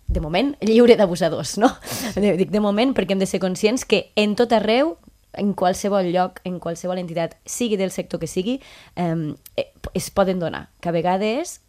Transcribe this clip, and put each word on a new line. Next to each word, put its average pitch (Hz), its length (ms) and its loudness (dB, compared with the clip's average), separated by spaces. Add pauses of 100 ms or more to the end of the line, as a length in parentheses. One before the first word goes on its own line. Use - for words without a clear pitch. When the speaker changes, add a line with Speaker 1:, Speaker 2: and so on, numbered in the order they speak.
Speaker 1:
de - 120 0
moment, 180 420 -2
lliure 226 360 8
d'abusadors, 175 600 0
no? 240 100 4 (160)
Speaker 2:
Sí. 220 340 -6
Speaker 1:
De-, 196 180 2
dic 185 120 0
de 202 100 0
moment 214 360 0
perquè 185 160 -2
hem 190 80 0
de 190 80 0
ser 190 120 -4
conscients 190 460 0
que - 300 0
en 208 200 2
tot 233 160 2
arreu, 233 460 2 (360)
en 202 200 0
qualsevol 185 580 0
lloc, 180 340 0
en 180 140 -6
qualsevol 175 380 -6
entitat, 165 380 -4 (100)
sigui 220 320 -2
del 185 140 -2
sector 175 280 -6
que 165 60 -6
sigui, 190 340 -4 (360)
em, 165 400 -2 (200)
eh, - 120 -4 (260)
es - 160 -6
poden 185 300 0
donar. 92 300 -6 (120)
Que 175 80 -4
a - 20 -2
vegades, 190 760 -2